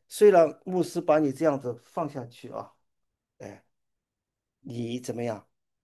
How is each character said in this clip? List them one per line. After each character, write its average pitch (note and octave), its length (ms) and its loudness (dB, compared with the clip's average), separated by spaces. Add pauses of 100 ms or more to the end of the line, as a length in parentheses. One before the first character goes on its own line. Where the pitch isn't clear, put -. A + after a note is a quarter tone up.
虽 G#3 220 6
然 E3 360 6
牧 F#3 160 -2
师 - 180 -4
把 D#3 200 2
你 C#3+ 120 0
这 C3+ 140 -6
样 C#3 120 0
子 B2 260 -10
放 E3 240 -8
下 C3+ 180 -12
去 A#2+ 240 -20
啊， A2 220 -14 (640)
哎， G2+ 260 -20 (960)
你 A#2 400 -10
怎 B2 140 -10
么 A#2+ 80 -8
样？ A2 240 -8 (380)